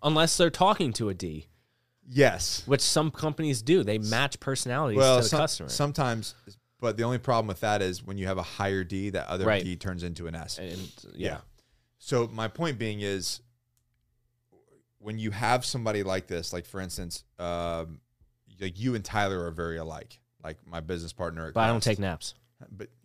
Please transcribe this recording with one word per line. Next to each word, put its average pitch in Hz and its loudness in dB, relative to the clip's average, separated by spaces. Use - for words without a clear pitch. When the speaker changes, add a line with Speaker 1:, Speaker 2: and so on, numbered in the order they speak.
Speaker 1:
Unless 156 4
they're 170 6
talking 180 4
to 113 -2
a 95 -2
D. 80 -8
Speaker 2:
Yes. 123 4
Speaker 1:
Which 135 4
some 156 2
companies 147 -2
do. 151 4
They 104 0
match 110 0
personalities 127 0
Speaker 2:
Well, 131 8
Speaker 1:
to 120 6
the 113 2
Speaker 2:
some-, 156 2
Speaker 1:
customer. - -2
Speaker 2:
sometimes, 127 -2
but 110 0
the 117 0
only 123 2
problem 117 2
with 98 -4
that 104 2
is 92 0
when 98 -8
you 95 -2
have 95 0
a 90 -2
higher 98 -2
D, 95 -4
that 90 -4
other 90 -2
Speaker 1:
Right. 101 4
Speaker 2:
D 90 -4
turns 90 -6
into 85 -6
an 82 -8
S. 80 -10
Speaker 1:
And, 85 -10
Speaker 2:
Yeah. 87 -4
Speaker 1:
yeah. 73 -6
Speaker 2:
So 120 0
my 110 -4
point 156 -4
being 107 -4
is, 98 -2
when 107 -8
you 110 -2
have 117 4
somebody 110 0
like 95 -2
this, 82 -4
like, 90 -6
for 98 -10
instance, 90 -8
um, 85 -4
like, 92 -6
you 123 0
and 101 -6
Tyler 95 -2
are 85 -6
very 82 -4
alike. 80 -10
Like, 80 -12
my 82 -10
business 85 -6
partner 80 -6
at - -8
Speaker 1:
But 113 4
I 110 6
don't 117 4
Speaker 2:
Quest. 104 0
Speaker 1:
take 107 4
naps. 90 -4
Speaker 2:
But, - -14